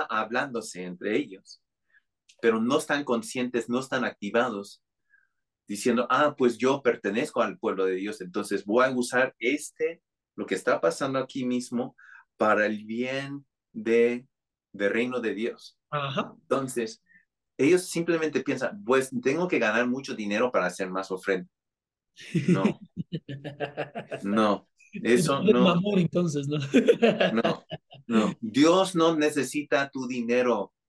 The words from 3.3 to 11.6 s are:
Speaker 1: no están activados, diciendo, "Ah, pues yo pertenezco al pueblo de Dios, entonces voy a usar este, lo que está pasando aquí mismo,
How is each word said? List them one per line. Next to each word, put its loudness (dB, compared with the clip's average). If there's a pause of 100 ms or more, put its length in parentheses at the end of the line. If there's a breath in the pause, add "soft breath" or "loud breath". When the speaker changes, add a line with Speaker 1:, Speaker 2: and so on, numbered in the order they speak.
Speaker 1:
no 0
están -4
activados, -4 (840)
diciendo, 0
"Ah, 2
pues 2
yo 2
pertenezco 0
al -2
pueblo 0
de 0
Dios, -6
entonces -4
voy 4
a 0
usar 0
este, -4 (340)
lo -8
que -2
está 0
pasando 0
aquí -6
mismo, -4 (420 loud breath)